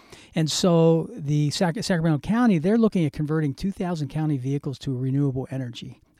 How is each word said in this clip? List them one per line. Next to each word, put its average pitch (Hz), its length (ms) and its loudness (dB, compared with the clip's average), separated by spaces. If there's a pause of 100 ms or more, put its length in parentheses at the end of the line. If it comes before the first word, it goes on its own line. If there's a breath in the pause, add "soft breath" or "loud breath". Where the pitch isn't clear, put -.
(340 loud breath)
And 156 160 0
so 165 640 4
the 147 380 0
Sac-, 190 320 -2
Sacramento 165 380 0
County, 220 380 2
they're 190 180 2
looking 208 300 2
at 139 60 -2
converting 151 420 -2
two 196 180 -4
thousand 170 360 -4
county 151 280 -2
vehicles 139 440 -6
to 135 160 -4
renewable 131 540 -2
energy 127 500 -10 (200)